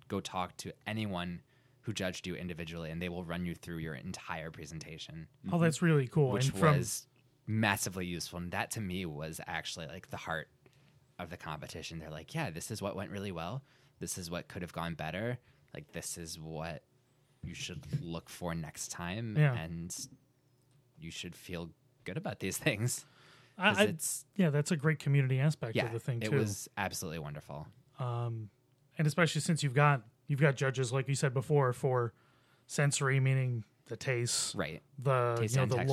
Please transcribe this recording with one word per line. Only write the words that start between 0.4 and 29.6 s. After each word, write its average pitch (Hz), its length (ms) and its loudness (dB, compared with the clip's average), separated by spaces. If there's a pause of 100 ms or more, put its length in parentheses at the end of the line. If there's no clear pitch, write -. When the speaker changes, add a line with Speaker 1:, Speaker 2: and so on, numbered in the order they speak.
Speaker 1:
to - 140 -10 (160)
anyone 92 540 -4 (400)
who 113 120 -6
judged 92 320 -2
you 87 100 -4
individually, 82 540 -6
and 82 120 -4
they 90 80 -2
will 87 160 -4
run 85 200 -4
you 85 80 -2
through 82 260 -8
your 80 160 -4
entire 82 540 -8
presentation. 78 760 -12 (240)
Speaker 2:
Oh, 175 80 4
that's 165 220 4
really 151 260 6
cool. 139 240 4
Speaker 1:
Which 123 160 4
Speaker 2:
And 190 100 0
from 156 200 8
Speaker 1:
was - 280 -2 (420)
massively 101 600 2
useful. 87 320 -6
And 87 120 -6
that 101 200 -2
to 120 100 -6
me 92 240 -2
was 78 400 -6
actually, 82 420 -6
like, 87 220 -14
the 92 80 -8
heart 80 300 -6 (720)
of 85 100 -8
the 87 80 -10
competition. 78 600 -8
They're 78 100 -10
like, 78 240 -12
"Yeah, 151 160 -2
this 82 220 -8
is 104 100 -8
what 95 140 -4
went 98 160 -6
really 101 200 -6
well. 87 300 -6 (380)
This - 180 -6
is 85 120 -8
what 85 200 -6
could - 140 -8
have 82 100 -10
gone 82 220 -4
better. 92 420 -4 (360)
Like, - 200 -14
this - 240 -8
is 80 220 -10
what 80 440 -8 (600)
you 87 100 -8
should - 320 -10 (160)
look 82 280 -8
for 85 260 -4
next 78 340 -8
time." 107 480 -4
Speaker 2:
Yeah. 147 180 6
Speaker 1:
And 85 400 -6 (1040)
you 80 120 -10
should 87 240 -10
feel 85 340 -8 (340)
good 92 140 -6
about 165 220 -6
these 95 180 -2
<laughs> - 100 0
things. 117 380 0 (520)
Speaker 2:
I, 190 120 4
Speaker 1:
'Cause 190 100 4
Speaker 2:
I, 208 60 10
Speaker 1:
it's - 400 -2 (100)
Speaker 2:
yeah, 175 140 6
that's 143 220 4
a 180 40 4
great 151 240 4
community 135 400 4
aspect 131 380 2
Speaker 1:
Yeah, 117 80 4
Speaker 2:
of 113 80 -4
the 113 60 0
thing, 117 220 -2
Speaker 1:
it 110 100 2
Speaker 2:
too. 107 60 6
Speaker 1:
was 104 300 2 (100)
absolutely 87 420 -2
wonderful. 73 480 -8 (320)
Speaker 2:
Um, 120 500 -4 (480)
and 156 100 4
especially 156 320 2
since 156 240 2